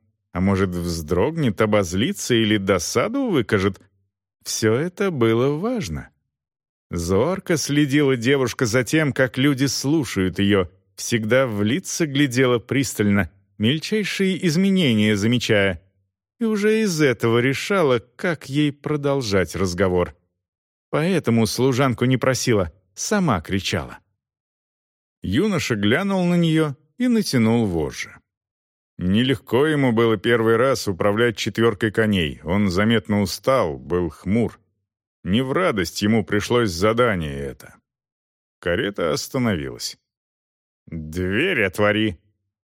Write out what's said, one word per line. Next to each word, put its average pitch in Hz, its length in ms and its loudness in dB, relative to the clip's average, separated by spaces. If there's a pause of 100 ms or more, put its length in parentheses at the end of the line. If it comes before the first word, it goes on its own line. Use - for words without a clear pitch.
(320)
а 90 80 -4
может, 95 300 2
вздрогнет, 87 920 -2
обозлится 107 720 0
или 110 220 2
досаду 123 720 0
выкажет. 104 520 0 (640)
Всё - 320 0
это 180 360 -2
было 123 460 2
важно. 160 520 -6 (840)
Зорко 107 640 0
следила 143 600 2
девушка 127 500 0
за 120 160 2
тем, 151 300 0
как 131 260 -2
люди 139 280 2
слушают 120 720 -2
её, 101 320 2 (260)
всегда 120 500 0
в 104 160 -4
лица 151 440 -2
глядела 131 520 2
пристально, 104 720 0 (280)
мельчайшие 185 880 -2
изменения 147 720 2
замечая. 101 640 0 (580)
И 233 40 -2
уже 220 360 2
из 185 200 0
этого 117 380 2
решала, 135 600 2 (160)
как - 320 -4
ей 143 240 0
продолжать 139 800 -2
разговор. 90 640 0 (760)
Поэтому 143 560 0
служанку 123 580 0
не 131 120 2
просила, 107 560 0 (220)
сама 170 460 0
кричала. 90 580 -6 (1200)
Юноша 151 540 -2
глянул 175 480 0
на 175 100 2
неё 160 400 2 (240)
и 247 80 0
натянул 120 580 2
вожжи. 80 480 -4 (840)
Нелегко 117 680 0
ему 143 260 2
было 113 240 2
первый 113 400 2
раз 110 300 0
управлять 104 500 0
четвёркой 107 540 0
коней, 95 540 0
он 98 240 0
заметно 104 520 2
устал, 98 560 0
был 78 340 -4
хмур. 104 500 -2 (640)
Не 101 180 0
в 131 100 -4
радость 143 500 0
ему 107 220 2
пришлось 113 460 0
задание 92 640 0
это. 69 380 -12 (840)
Карета 90 520 -2
остановилась. 85 840 -4 (880)
"Дверь 92 800 -4
отвори!" 104 560 0 (440)